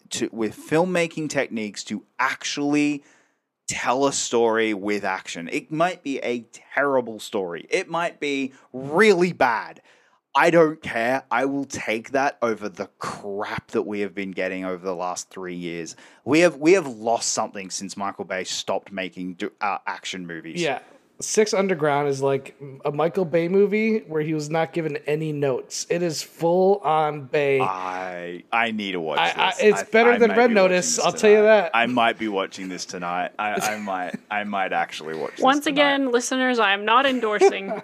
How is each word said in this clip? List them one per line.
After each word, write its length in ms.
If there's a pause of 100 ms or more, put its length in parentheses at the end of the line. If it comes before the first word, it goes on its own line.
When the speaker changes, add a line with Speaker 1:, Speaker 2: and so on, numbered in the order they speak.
(120)
Speaker 1:
to, 200
with 260
filmmaking 720
techniques 560
to 180 (160)
actually 840 (640)
tell 400
a 60
story 600
with 300
action. 480
It 200
might 320
be 160
a 260 (280)
terrible 460
story. 500
It 200
might 320
be 320 (180)
really 640
bad. 480 (520)
I 160
don't 320
care. 480
I 160
will 200
take 460
that 300
over 280
the 180 (120)
crap 720
that 120
we 160
have 160
been 160
getting 320
over 220
the 100
last 340
three 260
years. 420 (260)
We 160
have, 160
we 180
have 140
lost 460
something 360
since 280
Michael 280
Bay 200
stopped 480
making 400
d-, 160 (100)
uh, 260
action 400
movies. 360
Speaker 2:
Yeah. 180 (400)
Six 340
Underground 540
is 140
like 380 (240)
a 80
Michael 340
Bay 220
movie 600
where 160
he 100
was 160
not 240
given 320
any 260
notes. 580
It 120
is 220
full 560
on 460
Bay. 340
Speaker 1:
I, 920
I 200
need 220
to 80
watch 180
Speaker 2:
I, 160
I, 160
Speaker 1:
this. 100
Speaker 2:
it's 200
Speaker 1:
I, 100
Speaker 2:
better 220
Speaker 1:
I 40
Speaker 2:
than 140
Speaker 1:
may 60
Speaker 2:
Red 100
Speaker 1:
be 80
Speaker 2:
Notice, 420
Speaker 1:
watching 80
this 80
Speaker 2:
I'll 60
tell 100
you 140
Speaker 1:
tonight. 180
Speaker 2:
that. 140
Speaker 1:
I 100
might 320
be 100
watching 420
this 160
tonight. 520
I, 160
I 240
might, 380 (160)
I 140
might 280
actually 420
watch 200
this 60
Speaker 3:
Once 240
Speaker 1:
tonight. 80
Speaker 3:
again, 380
listeners, 460
I 160
am 120
not 200
endorsing 800